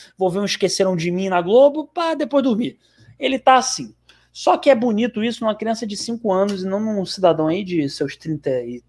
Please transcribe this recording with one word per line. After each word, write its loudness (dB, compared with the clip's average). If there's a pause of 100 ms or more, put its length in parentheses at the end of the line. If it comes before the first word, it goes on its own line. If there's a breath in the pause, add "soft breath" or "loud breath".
(180 loud breath)
vou 0
ver -4
um -2
Esqueceram 0
de -2
Mim -2
na 2
Globo, 4
pá, -4
depois 0
dormir. -2 (400 soft breath)
Ele -2
tá 4
assim. -2 (360 soft breath)
Só 0
que 0
é 8
bonito 0
isso -4
numa 0
criança -4
de -8
cinco -4
anos 0
e -4
não -2
num -4
cidadão 2
aí -2
de -2
seus -6
trinta -6 (140)
e -12